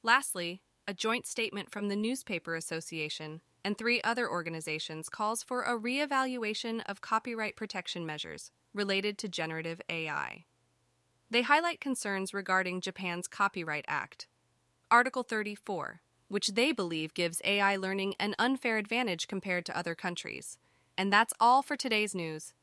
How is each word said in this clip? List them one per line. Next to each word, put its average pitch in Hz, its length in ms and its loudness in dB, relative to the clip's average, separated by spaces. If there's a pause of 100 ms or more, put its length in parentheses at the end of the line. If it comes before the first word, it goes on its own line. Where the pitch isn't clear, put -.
Lastly, 190 580 2 (240)
a 202 80 -4
joint 220 320 0
statement - 460 -4
from 202 160 -4
the 202 80 0
Newspaper 208 580 -2
Association 160 880 -6 (240)
and 202 140 0
three 233 240 2
other 233 280 0
organizations 160 800 -4
calls 220 360 -2
for 247 200 -4
a 240 160 0
reevaluation 247 1040 -2
of 196 140 -8
copyright 220 560 -2
protection 180 500 -6
measures 147 460 -8 (220)
related 202 460 0
to 208 100 -4
generative 165 580 -4
A 160 220 -4
I. 73 340 -4 (880)
They 240 120 4
highlight 320 360 4
concerns 196 540 -2
regarding 185 480 0
Japan's 180 480 -4
Copyright 160 580 -2
Act, - 400 -6 (640)
Article 247 320 6
thirty-four, 202 760 -4 (280)
which 196 200 0
they 240 240 4
believe 165 400 -2
gives 170 320 0
A 202 160 4
I 202 160 4
learning 190 420 0
an 208 180 0
unfair 240 400 2
advantage 214 520 0
compared 180 360 -2
to - 120 -4
other 165 180 -4
countries. - 640 -6 (400)
And 196 140 2
that's 214 280 8
all 247 220 10
for 277 160 -2
today's 214 360 0
news. 160 380 -6 (120)